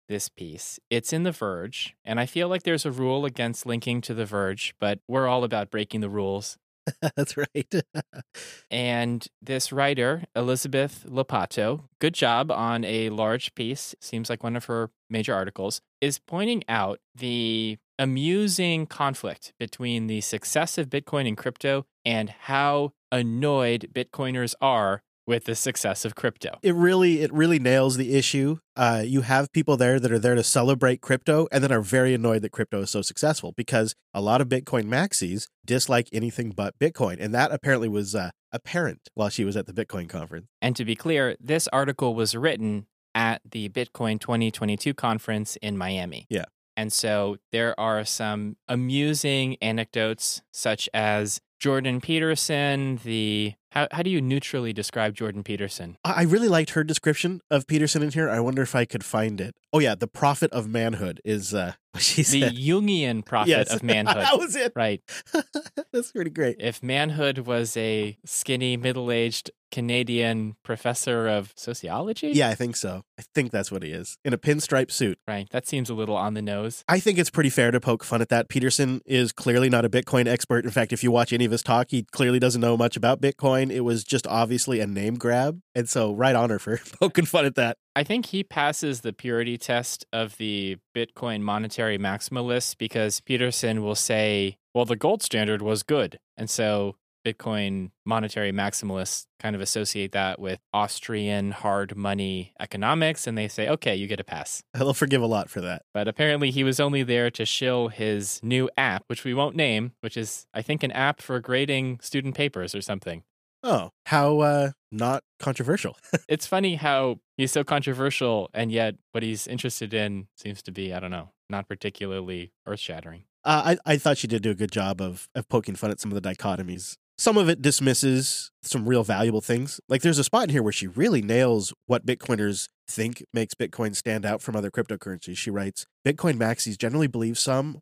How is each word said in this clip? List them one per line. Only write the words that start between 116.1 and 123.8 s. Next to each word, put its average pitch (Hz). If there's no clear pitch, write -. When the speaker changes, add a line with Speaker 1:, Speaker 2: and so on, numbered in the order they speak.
Speaker 2:
<laughs> -
Speaker 1:
It's 151
funny 190
how 135
he's 135
so 147
controversial, 131
and 113
yet 110
what 113
he's 110
interested 120
in 104
seems 101
to -
be, 95
I 90
don't 92
know, 90
not 98
particularly 95
earth-shattering. 82
Speaker 2:
Uh, 156